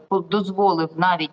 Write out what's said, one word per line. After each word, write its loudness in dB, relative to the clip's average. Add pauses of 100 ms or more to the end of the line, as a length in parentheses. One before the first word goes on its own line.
по-, 0
дозволив 0
навіть 0